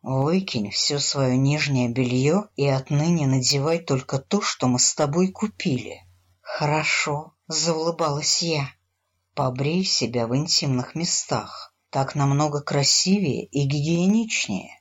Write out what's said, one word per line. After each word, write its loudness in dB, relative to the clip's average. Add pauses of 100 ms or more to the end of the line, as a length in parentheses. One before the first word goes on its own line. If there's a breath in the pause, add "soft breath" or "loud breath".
"Выкинь 0
все -2
свое 0
нижнее 2
белье 2
и 0
отныне 2
надевай 2
только -2
то, -2
что -2
мы 2
с 0
тобой 2
купили". -4 (400)
"Хорошо", -2 (160)
заулыбалась 0
я. -2 (680)
"Побрей 0
себя -2
в -2
интимных 0
местах. -4 (140)
Так -2
намного 2
красивее 2
и 0
гигиеничнее". 0